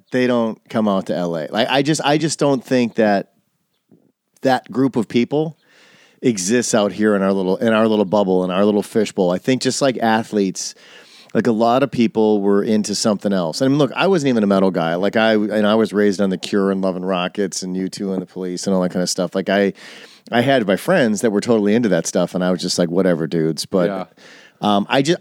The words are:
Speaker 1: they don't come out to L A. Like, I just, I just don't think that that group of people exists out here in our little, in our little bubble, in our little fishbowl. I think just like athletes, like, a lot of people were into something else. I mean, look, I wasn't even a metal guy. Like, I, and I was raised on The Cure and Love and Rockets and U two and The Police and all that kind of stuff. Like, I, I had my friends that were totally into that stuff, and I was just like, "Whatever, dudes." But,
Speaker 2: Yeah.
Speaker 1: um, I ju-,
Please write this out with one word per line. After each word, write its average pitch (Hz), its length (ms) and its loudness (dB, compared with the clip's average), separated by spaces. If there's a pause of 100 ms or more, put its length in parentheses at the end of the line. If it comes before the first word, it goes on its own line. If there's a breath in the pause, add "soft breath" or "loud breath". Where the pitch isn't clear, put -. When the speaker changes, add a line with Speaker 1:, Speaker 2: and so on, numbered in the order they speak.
(120)
Speaker 1:
they 127 160 0
don't 117 420 -2
come 107 180 -2
out 95 200 -2
to 82 80 -4
L 85 200 -4
A. 78 120 -6
Like, 113 220 -2
I 135 120 2
just, 143 240 0
I 147 140 2
just 156 180 -4
don't 139 260 0
think 123 320 0
that 104 380 0 (1080)
that 131 300 0
group 131 240 0
of 113 120 0
people 147 500 -2 (640 soft breath)
exists 113 540 0
out 104 160 2
here 104 240 2
in 98 80 2
our 98 100 2
little, 95 240 0
in 113 160 0
our 110 140 4
little 107 180 2
bubble, 92 380 2
in 90 80 -2
our 95 120 0
little 104 200 2
fishbowl. 98 480 -2
I 90 80 -2
think 131 240 -2
just 131 180 -2
like 135 160 0
athletes, 110 800 0 (580 loud breath)
like, 113 140 0
a 120 60 2
lot 117 280 2
of 135 80 -2
people 107 520 0
were 101 200 2
into 104 320 -2
something 101 380 -2
else. 87 300 -2
I 135 80 2
mean, 139 80 2
look, 139 180 0
I 147 120 0
wasn't 151 220 0
even 113 140 2
a 101 40 0
metal 95 220 4
guy. 85 260 -2
Like, 95 200 -2
I, 113 200 2
and 104 300 0
I 104 100 2
was 104 180 0
raised 101 260 2
on 98 100 0
The 92 80 -2
Cure 98 340 0
and 95 100 -2
Love 92 160 -2
and 92 100 -6
Rockets 90 560 -4
and 92 140 -6
U 92 100 -2
two 95 240 -6
and 92 100 -4
The 90 40 -10
Police 90 420 -8
and 98 80 2
all 92 60 2
that 90 100 0
kind 92 100 -2
of 87 80 -2
stuff. 90 240 -4
Like, 95 140 -2
I, 98 240 2 (580 loud breath)
I 120 120 2
had 127 260 2
my 95 80 2
friends 120 460 0
that 117 100 0
were 101 80 0
totally 104 340 2
into 117 140 2
that 85 180 0
stuff, 90 300 -2
and 90 80 0
I 90 80 0
was 87 100 -2
just 90 160 -4
like, 87 120 0
"Whatever, 87 380 0
dudes." 80 380 -2
But, 92 240 0
Speaker 2:
Yeah. 95 160 -8 (540 loud breath)
Speaker 1:
um, 101 300 2
I 131 140 2
ju-, 165 180 0